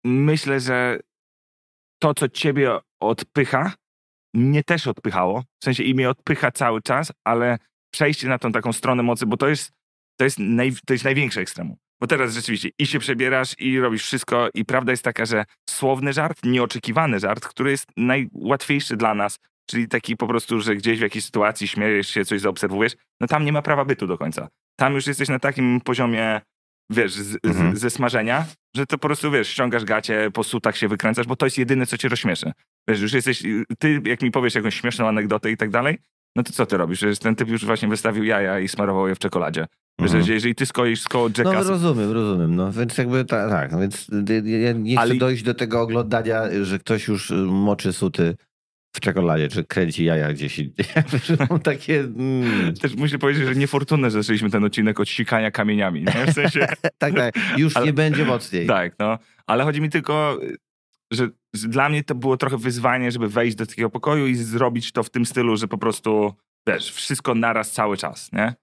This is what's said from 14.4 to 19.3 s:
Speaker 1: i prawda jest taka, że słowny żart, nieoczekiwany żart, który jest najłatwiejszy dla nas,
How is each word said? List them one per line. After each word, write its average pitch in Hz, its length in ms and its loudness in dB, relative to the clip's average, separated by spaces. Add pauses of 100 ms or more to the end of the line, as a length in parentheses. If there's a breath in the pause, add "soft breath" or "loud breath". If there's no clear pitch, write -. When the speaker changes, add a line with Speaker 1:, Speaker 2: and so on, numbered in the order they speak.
Speaker 1:
i 107 120 -4
prawda 127 260 0
jest 120 120 -2
taka, 113 220 -2
że 110 200 0 (240 soft breath)
słowny 135 440 0
żart, 156 300 -2
nieoczekiwany 120 760 0
żart, 104 280 -2
który 135 240 -2
jest 139 140 -2 (120)
najłatwiejszy 131 1000 -2
dla 110 180 2
nas, 104 240 -2 (300)